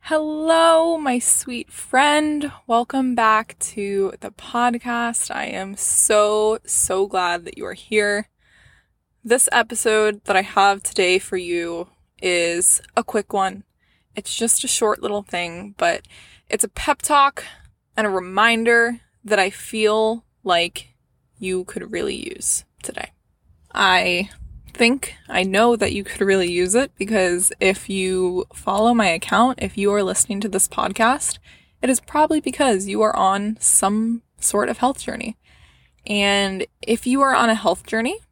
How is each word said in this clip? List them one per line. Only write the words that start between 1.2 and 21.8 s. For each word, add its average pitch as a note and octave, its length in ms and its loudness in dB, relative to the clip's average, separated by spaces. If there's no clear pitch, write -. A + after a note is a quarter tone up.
friend. D4 800 0
Welcome B3 480 0
back A3 440 2
to G3 640 -4
the G3 100 -12
podcast. A#3+ 1000 -4
I - 140 -6
am G3 320 -10
so, G#3+ 880 2
so G3 420 0
glad F3 380 -2
that - 140 -16
you - 80 -10
are - 80 -10
here. G#3 560 -2
This A#3+ 300 2
episode A3 720 0
that G3+ 100 -2
I F#3 60 4
have G3+ 420 2
today F#3 360 0
for - 180 -6
you E3+ 520 -6
is F3 580 0
a A3+ 80 0
quick - 300 -4
one. F#3+ 300 -2
It's - 180 -10
just - 300 -2
a - 20 -6
short - 360 -2
little G3+ 220 -4
thing, F3 520 -8
but - 320 -2
it's - 160 -2
a G3+ 40 -6
pep - 340 -2
talk C#4 420 2
and G#3+ 120 0
a G3+ 40 0
reminder A3+ 880 2
that G#3 160 0
I F#3+ 120 2
feel A3 760 0
like F3 520 -2
you F#3 260 -4
could - 280 -10